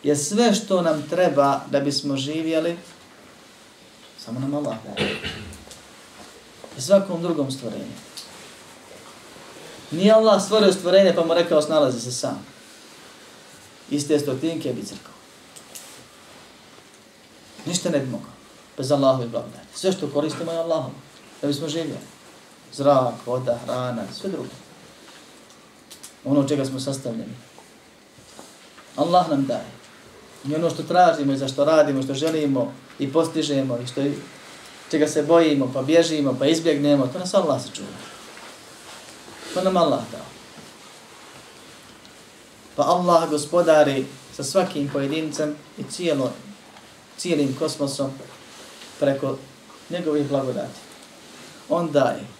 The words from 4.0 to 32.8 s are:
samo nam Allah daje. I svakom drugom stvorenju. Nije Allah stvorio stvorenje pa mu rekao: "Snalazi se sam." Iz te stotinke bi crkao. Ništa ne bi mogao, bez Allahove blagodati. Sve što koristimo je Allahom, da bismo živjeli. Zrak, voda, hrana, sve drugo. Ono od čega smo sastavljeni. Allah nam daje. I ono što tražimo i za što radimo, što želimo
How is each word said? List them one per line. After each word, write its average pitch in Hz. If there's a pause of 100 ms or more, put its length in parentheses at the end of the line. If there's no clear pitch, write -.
samo 123
nam 139
Allah 135
daje. 104 (1600)
I -
svakom 180
drugom 147
stvorenju. 117 (1900)
Nije 190
Allah 214
stvorio 202
stvorenje 185
pa 165
mu 165
rekao: 165
"Snalazi 135
se 123
sam." 107 (1400)
Iz 143
te 147
stotinke 143
bi 113
crkao. - (2500)
Ništa 175
ne 147
bi 131
mogao, - (440)
bez 131
Allahove 131
blagodati. -
Sve 185
što 151
koristimo 156
je 165
Allahom, 160 (500)
da 143
bismo 147
živjeli. 156 (680)
Zrak, 131
voda, 123
hrana, 123 (160)
sve 196
drugo. 160 (1800)
Ono 143
od 131
čega 143
smo 131
sastavljeni. 117 (1600)
Allah 170
nam 139
daje. 117 (760)
I 147
ono 160
što 151
tražimo 160
i 131
za 135
što 143
radimo, 147
što 135
želimo 143 (260)